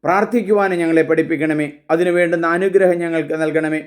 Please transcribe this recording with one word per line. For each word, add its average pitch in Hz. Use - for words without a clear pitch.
പ്രാർത്ഥിക്കുവാനും 196
ഞങ്ങളെ 160
പഠിപ്പിക്കണമേ. 156
അതിനു 175
വേണ്ടുന്ന 170
അനുഗ്രഹം 180
ഞങ്ങൾക്ക് 160
നൽകണമേ. 156